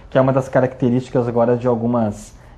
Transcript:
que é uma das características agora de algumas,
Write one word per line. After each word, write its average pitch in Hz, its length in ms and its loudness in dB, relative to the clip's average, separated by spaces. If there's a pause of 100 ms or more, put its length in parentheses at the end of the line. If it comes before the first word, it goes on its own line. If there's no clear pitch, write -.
que - 80 -2
é 131 40 6
uma 135 120 2
das 131 160 0
características 123 760 0
agora 120 280 2
de 117 120 -4
algumas, 117 680 -2 (220)